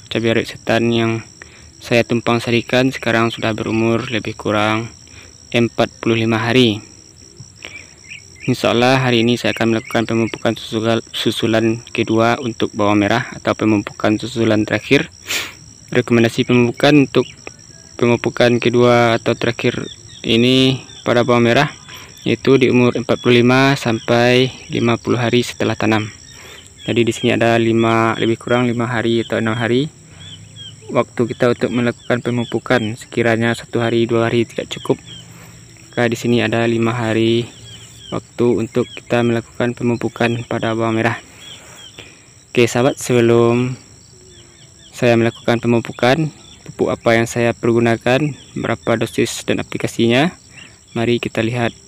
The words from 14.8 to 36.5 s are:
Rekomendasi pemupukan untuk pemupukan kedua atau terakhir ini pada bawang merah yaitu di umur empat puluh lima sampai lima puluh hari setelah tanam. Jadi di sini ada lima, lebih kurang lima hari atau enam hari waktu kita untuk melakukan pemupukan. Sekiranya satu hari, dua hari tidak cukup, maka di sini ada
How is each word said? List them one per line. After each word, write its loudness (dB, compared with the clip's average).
Rekomendasi 2
pemupukan 4
untuk 0
pemupukan 2
kedua 4
atau -2
terakhir -2
ini 2
pada 2
bawang 4
merah 2
yaitu 2
di 4
umur 2
empat -2
puluh 4
lima 4
sampai 2
lima 0
puluh -4
hari 0
setelah -4
tanam. -2
Jadi 2
di 0
sini 0
ada 4
lima, 2
lebih 0
kurang 0
lima -2
hari -2
atau -2
enam -2
hari -2
waktu -2
kita 0
untuk -2
melakukan -2
pemupukan. -2
Sekiranya 0
satu -4
hari, 0
dua 0
hari 0
tidak -10
cukup, -4
maka 0
di -2
sini 0
ada 0